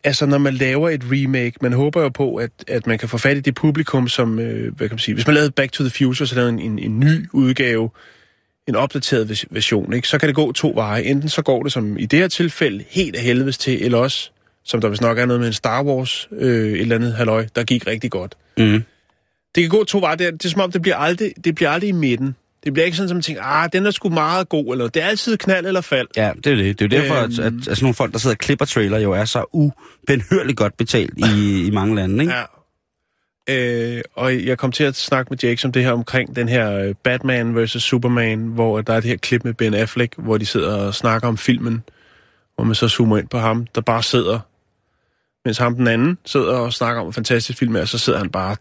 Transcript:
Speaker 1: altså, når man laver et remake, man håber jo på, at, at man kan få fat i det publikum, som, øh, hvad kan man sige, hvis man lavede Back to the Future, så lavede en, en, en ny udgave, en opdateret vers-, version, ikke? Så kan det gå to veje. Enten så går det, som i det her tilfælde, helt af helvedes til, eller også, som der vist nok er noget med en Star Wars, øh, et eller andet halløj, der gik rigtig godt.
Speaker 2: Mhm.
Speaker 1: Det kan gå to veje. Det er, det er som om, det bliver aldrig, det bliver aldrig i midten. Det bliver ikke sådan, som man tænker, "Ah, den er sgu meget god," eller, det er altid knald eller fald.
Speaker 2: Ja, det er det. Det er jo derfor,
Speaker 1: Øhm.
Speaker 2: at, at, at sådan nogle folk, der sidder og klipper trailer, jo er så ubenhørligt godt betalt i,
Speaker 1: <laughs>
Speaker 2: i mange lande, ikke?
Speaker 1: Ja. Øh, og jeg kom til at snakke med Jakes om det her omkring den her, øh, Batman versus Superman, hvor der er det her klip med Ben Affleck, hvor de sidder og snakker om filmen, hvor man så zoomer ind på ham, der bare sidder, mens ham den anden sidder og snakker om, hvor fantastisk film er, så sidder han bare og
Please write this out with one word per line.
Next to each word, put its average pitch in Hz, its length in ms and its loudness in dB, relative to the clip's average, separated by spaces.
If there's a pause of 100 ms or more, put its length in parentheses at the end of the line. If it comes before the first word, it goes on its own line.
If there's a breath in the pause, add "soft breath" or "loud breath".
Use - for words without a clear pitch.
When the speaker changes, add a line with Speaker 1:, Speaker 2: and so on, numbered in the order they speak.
Speaker 1:
altså, 143 220 2
når 143 120 4
man 139 160 2
laver 135 360 0
et 147 220 -2
remake, 131 500 0
man 123 120 2
håber 147 280 2
jo 143 80 2
på, 127 260 -2
at, 117 140 -4 (180)
at 127 200 -2
man 113 120 0
kan 120 100 -6
få 135 80 -4
fat 139 200 2
i - 20 -2
det 135 160 0
publikum, 143 520 0
som, 113 320 0
øh, 113 360 -4
hvad - 140 -4
kan 110 60 -6
man 113 40 -10
sige, - 160 -2
hvis 120 120 0
man 151 60 4
lavede 147 180 4
Back 135 200 0
to - 120 -2
the 131 60 2 (160)
Future, 127 220 0
så 120 80 -6
lavede 123 140 2
en, 113 100 -2
en, 104 200 -4
en 110 200 -2
ny 151 340 4
udgave, 123 560 2 (800 soft breath)
en 123 80 -2
opdateret 127 540 0
vers-, 110 220 -6
version, - 420 0
ikke? 123 140 -2
Så - 100 0
kan 156 100 2
det 147 80 0
gå 147 160 2
to - 240 0
veje. 110 280 0
Enten 143 260 0
så 156 120 -2
går 131 220 2
det, 139 80 -2
som 104 260 -2
i - 80 -2
det 139 140 4
her 185 80 4
tilfælde, 156 640 -2
helt 175 260 -2
af - 60 -4
helvedes 127 360 2
til, - 280 -2
eller 120 120 2
også, 131 340 -2 (340)
som 117 160 -2
der 110 80 2
vist 104 120 -2
nok 117 180 2
er 123 60 2
noget 123 140 2
med 120 80 0
en 110 60 -2
Star 120 300 -2
Wars, 131 480 -2
øh, 117 420 2
et 90 80 -2
eller 117 140 2
andet 117 180 0
halløj, 110 320 0 (100)
der 120 80 0
gik 117 240 0
rigtig 110 240 -4
godt. 92 240 -6 (220)
Speaker 2:
Mhm. 110 260 4 (720)
Speaker 1:
Det 175 80 4
kan 165 60 0
gå 214 140 4
to 202 160 0
veje. 165 180 2
Det 180 100 0
er, 170 40 0
det 160 140 -12
er 180 40 0
som 170 120 0
om, 180 100 0
det 180 100 -2
bliver 180 140 2
aldrig, 175 380 0 (100)
det 165 120 0
bliver 156 140 2
aldrig 170 200 -2
i - 20 0
midten. 135 440 0 (280)
Det 147 100 -4
bliver 160 120 4
ikke 170 120 -2
sådan, 190 120 -2
som 180 60 -2
man 175 60 -2
tænker, 139 220 -6
"Ah, 151 300 0
den 190 120 2
er 208 60 4
sgu 196 180 -2
meget 165 400 0
god," 143 240 0
eller, 123 140 -2
det 156 160 0
er 175 40 0
altid 214 300 0
knald 185 280 0
eller 185 160 0
fald. 131 260 -2 (100)
Speaker 2:
Ja, 107 140 0 (120)
det 147 80 2
er 139 40 4
det. 101 240 0
Det 104 140 2
er 131 40 4
jo 143 60 4
derfor, 139 120 0
Speaker 1:
Øhm. 123 80 2 (100)
Speaker 2:
at, 117 60 -4
at, 117 140 0
at 120 100 -8
sådan 110 180 -4
nogle 127 120 4
folk, 113 200 -2
der 113 60 -2
sidder 117 140 2
og 104 40 -2
klipper - 280 0
trailer, 107 340 0
jo 104 120 2
er 98 140 0
så 110 180 -2 (100)
ubenhørligt 139 1040 0
godt 104 200 0
betalt 113 400 0
i, 104 480 2
Speaker 1:
<laughs> - 20 2
Speaker 2:
i 104 40 0
mange 104 240 0
lande, 101 280 0
ikke? 165 100 0
Speaker 1:
Ja. 123 100 -2 (1080)
Øh, 120 520 -2 (140)
og 127 300 0
jeg 127 120 0
kom 127 140 -2
til 151 120 0
at 139 120 0
snakke 131 340 -2
med 135 140 -6
Jakes 120 220 0
om 131 60 0
det 123 120 2
her 127 80 2
omkring 120 440 -2
den 120 140 0
her, 113 220 2
øh, 98 320 -2
Batman 123 520 0
versus 117 280 0
Superman, 120 560 2
hvor 113 420 0
der 113 120 -2
er 113 60 2
det 110 100 -2
her 120 80 -2
klip 120 260 0
med 120 100 -4
Ben 113 200 0
Affleck, 113 440 0
hvor 113 200 0
de 107 80 -2
sidder 104 300 -2
og 101 200 -2
snakker 113 320 0
om 113 100 0
filmen, 117 460 0 (720 soft breath)
hvor 120 80 -2
man 113 120 2
så 120 140 0
zoomer 110 280 2
ind - 100 -2
på 123 100 -6
ham, 113 380 -2
der 113 60 0
bare 113 220 0
sidder, 113 360 0 (1080)
mens 110 120 -2
ham 120 180 0
den 123 120 2
anden 123 380 2
sidder 117 320 0
og 120 160 -2
snakker 117 280 -2
om, 87 40 -6
hvor 87 60 -10
fantastisk 117 480 -2
film 117 160 0
er, 90 100 0
så - 120 -4
sidder 110 220 0
han 98 100 -4
bare 92 220 -4
og 101 100 -6